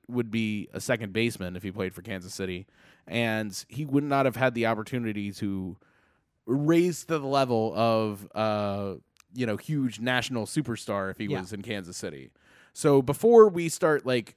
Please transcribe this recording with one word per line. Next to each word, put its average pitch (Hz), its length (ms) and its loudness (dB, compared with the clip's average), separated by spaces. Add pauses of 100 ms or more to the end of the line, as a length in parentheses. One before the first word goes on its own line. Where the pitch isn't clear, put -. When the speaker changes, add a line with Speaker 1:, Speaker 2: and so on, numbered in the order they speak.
Speaker 1:
would 117 240 -2
be 107 420 -2
a 92 60 -10
second 110 320 -2
baseman 98 460 -2
if 87 60 -12
he 95 80 -8
played 95 220 -6
for 92 100 -16
Kansas 95 300 -10
City. 92 320 -8 (420)
And 110 600 -4
he 147 160 -8
would 143 220 0
not 139 200 2
have 123 120 -2
had 127 160 2
the 113 140 0
opportunity 107 680 -4
to 95 420 -6 (680)
raise 160 600 2
to 156 140 -2
the 139 80 -6
level 123 480 2
of, 110 600 0
uh, 101 600 -2 (380)
you 123 120 -4
know, 107 120 -2
huge 131 420 -2
national 120 460 -2
superstar 104 680 -4
if 90 60 -12
he 107 80 -6
Speaker 2:
Yeah. 110 160 -4
Speaker 1:
was 92 100 -12
in 101 100 -8
Kansas 98 360 -8
City. 71 340 -12 (420)
So 143 280 6
before 214 480 8
we 170 180 -2
start, 156 380 0
like, 123 320 -2